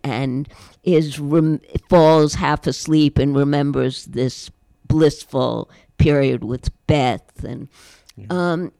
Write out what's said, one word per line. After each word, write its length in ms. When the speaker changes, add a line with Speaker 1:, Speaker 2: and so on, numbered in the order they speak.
Speaker 1:
and 420
is 340
rem-, 420
falls 460
half 320
asleep 520
and 160
remembers 720
this 460
blissful 840
period 460
with 260
Beth. 580
And, 240
Speaker 2:
Yeah. 140
Speaker 1:
um, 500